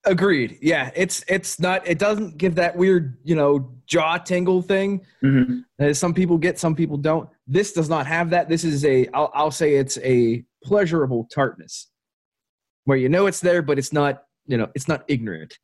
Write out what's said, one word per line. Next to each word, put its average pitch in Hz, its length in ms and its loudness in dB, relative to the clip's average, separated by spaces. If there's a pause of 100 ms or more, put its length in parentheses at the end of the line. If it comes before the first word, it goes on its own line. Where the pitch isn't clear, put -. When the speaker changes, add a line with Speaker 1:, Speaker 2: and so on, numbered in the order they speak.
Speaker 1:
Agreed. 180 560 2
Yeah. 151 340 0
It's, 185 320 -4
it's 190 320 -4
not, 180 280 -2
it 170 100 0
doesn't 202 400 -2
give 180 180 0
that 175 220 0
weird, 175 460 2
you 165 120 0
know, 143 360 2 (160)
jaw 160 320 0
tingle 180 420 0
thing 196 400 0 (220)
Speaker 2:
Mm-hmm. 127 380 2 (180)
Speaker 1:
that 143 180 2
some 175 160 0
people 175 240 2
get, 165 220 -2
some 160 160 0
people 151 220 -2
don't. 156 300 -2 (200)
This 185 260 -2
does 160 160 -2
not 151 160 -2
have 165 240 -2
that. 170 180 0
This 165 160 -2
is 147 220 0
a, 131 280 4
I'll, 147 200 0
I'll 151 180 0
say 151 240 0
it's 135 220 0
a 120 480 0 (180)
pleasurable 156 680 0
tartness - 560 -6 (960)
where 135 120 2
you 127 120 0
know 180 160 2
it's 190 160 -2
there, 175 220 2
but 143 160 0
it's 135 120 -6
not, 143 320 0 (220)
you 127 120 -2
know, 113 180 -2
it's 131 120 -8
not 160 200 -4
ignorant 107 560 -6